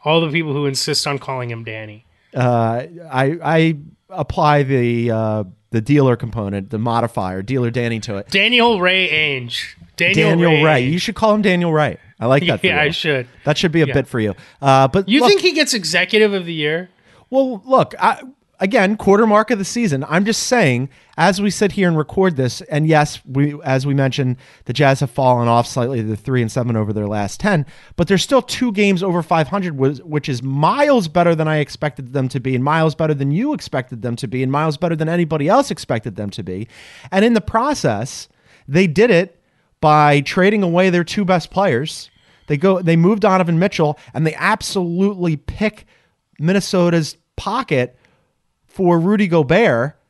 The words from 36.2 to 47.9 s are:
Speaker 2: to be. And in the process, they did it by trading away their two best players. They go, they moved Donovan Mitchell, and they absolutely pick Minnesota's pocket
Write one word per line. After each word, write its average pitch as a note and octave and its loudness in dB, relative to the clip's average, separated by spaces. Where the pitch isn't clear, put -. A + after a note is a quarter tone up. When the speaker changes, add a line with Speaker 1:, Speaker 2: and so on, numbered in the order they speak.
Speaker 2:
to G2+ -12
be. F#2 -10
And G3 2
in A#3+ 2
the A3 2
process, E3 -4
they F3+ 2
did F#3+ 2
it F#3 2
by D3+ 6
trading G3 2
away F3+ 2
their F3 0
two G3+ -4
best F3 0
players. D#3 -2
They D3 -2
go, F#3 2
they E3 4
moved F#3 4
Donovan F#3 2
Mitchell, E3 0
and D#3+ -2
they D#3 -2
absolutely F3+ -2
pick - -6
Minnesota's E3+ 0
pocket E3 -4